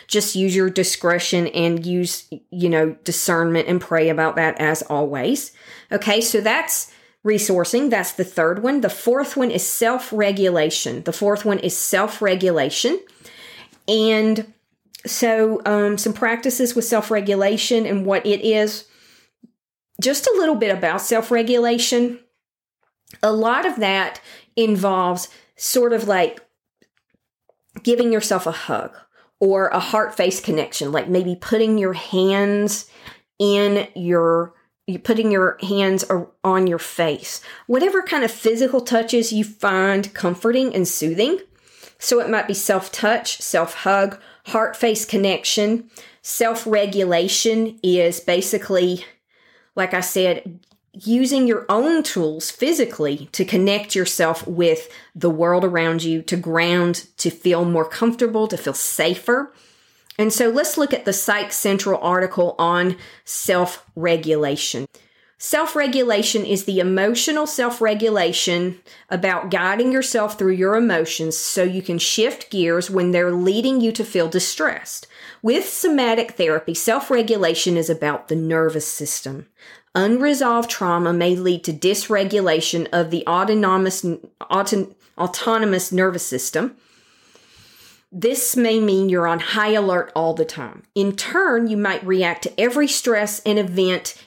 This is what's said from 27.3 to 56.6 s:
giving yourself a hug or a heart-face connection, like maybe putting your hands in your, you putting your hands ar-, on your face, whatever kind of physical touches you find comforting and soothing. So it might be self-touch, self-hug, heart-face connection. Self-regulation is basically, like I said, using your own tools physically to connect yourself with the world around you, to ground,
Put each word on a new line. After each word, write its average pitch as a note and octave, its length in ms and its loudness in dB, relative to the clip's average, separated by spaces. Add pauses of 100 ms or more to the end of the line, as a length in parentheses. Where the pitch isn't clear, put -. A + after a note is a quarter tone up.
giving A#3+ 300 2
yourself G#3 340 0
a E3 60 -2
hug - 420 -6 (460)
or F#3+ 280 2
a F3+ 120 0
heart-face F#3+ 600 -2
connection, D#3 520 -4
like D3+ 160 -2
maybe F3+ 260 0
putting A3 440 0
your F#3 160 -2
hands G3+ 880 0 (540)
in G3+ 560 2
your, E3+ 580 2 (340)
you F3+ 120 -6
putting A3 320 0
your F#3 320 2
hands G3 420 0
ar-, F3 260 -2 (120)
on F#3+ 240 4
your E3+ 120 0
face, - 600 -4 (260)
whatever F4+ 360 2
kind D4+ 220 -2
of A3 60 0
physical B3 500 2
touches A#3 520 0
you G#3+ 120 2
find G3 720 0
comforting A#3 600 0
and F3+ 120 0
soothing. G3+ 540 0 (580)
So A#3+ 220 2
it - 80 -4
might G#3+ 180 0
be G3+ 80 -4
self-touch, G#3 840 -2
self-hug, G3 800 0 (260)
heart-face A3 600 0
connection. G#3 840 0 (320)
Self-regulation G#3+ 1600 0
is F3 380 4
basically, F3+ 840 0 (680)
like F#3 200 -2
I F#3 60 0
said, F3+ 580 -2 (340)
using B3 540 2
your A3+ 240 0
own D4+ 320 2
tools D#3+ 480 -4
physically A3+ 840 -2
to F#3 120 -2
connect G3+ 500 0
yourself F3 520 0
with E3 440 0 (240)
the E3+ 160 0
world E3+ 340 2
around E3 400 0
you, D#3+ 180 0
to F3 140 -4
ground, F3 720 0 (100)